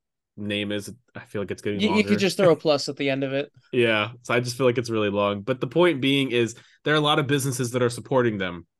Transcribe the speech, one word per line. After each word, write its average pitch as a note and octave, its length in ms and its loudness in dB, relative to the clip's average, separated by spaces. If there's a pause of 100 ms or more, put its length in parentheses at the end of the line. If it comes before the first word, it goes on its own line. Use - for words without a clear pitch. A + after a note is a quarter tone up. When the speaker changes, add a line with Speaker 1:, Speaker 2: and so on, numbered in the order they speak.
(380)
Speaker 1:
name G#2 340 -4
is. G#2 220 -8 (220)
I G2+ 60 -14
feel - 200 -10
like F#2+ 100 -8
it's G2 100 -12
getting G#2 180 -4
Speaker 2:
You, G#3 100 2
you G#3 140 2
could G3+ 60 -4
Speaker 1:
longer. G#3 100 2
Speaker 2:
just F#3 180 0
throw F#3 140 6
a D#3 40 4
plus D3 340 0
at C#3+ 80 -8
the C#3 120 -2
end C3+ 140 -2
of C3+ 100 -4
it. C#3 240 -4
Speaker 1:
<laughs> - 40 -20 (100)
Yeah, A2+ 400 2 (100)
so A#2+ 140 -2
I B2 40 2
just B2 160 -4
feel C3+ 120 2
like A#2+ 100 2
it's A#2 140 -2
really G#2+ 180 0
long. G2+ 320 0
But B2+ 180 -4
the C#3+ 60 -4
point D#3+ 340 2
being C3+ 300 0
is A2+ 260 0 (280)
there D3 100 2
are D#3 40 4
a D#3 40 2
lot D3 160 2
of D3 80 2
businesses B2+ 460 -2
that B2 100 0
are A#2+ 80 2
supporting A#2+ 480 0
them, F2 300 -6 (120)